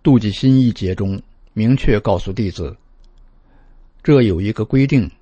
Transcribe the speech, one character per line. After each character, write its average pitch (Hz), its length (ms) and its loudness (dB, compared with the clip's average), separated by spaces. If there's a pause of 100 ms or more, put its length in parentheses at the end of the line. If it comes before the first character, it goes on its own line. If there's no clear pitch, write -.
妒 135 160 4
忌 107 100 -2
心 131 300 2
一 123 140 2
节 92 200 -6
中 98 280 -6 (320)
明 117 240 0
确 110 240 2
告 98 160 0
诉 95 160 -8
弟 98 180 -4
子， 82 240 -10 (1300)
这 139 200 4
有 92 180 0
一 104 100 -4
个 107 140 -6
规 135 220 0
定 139 220 0 (120)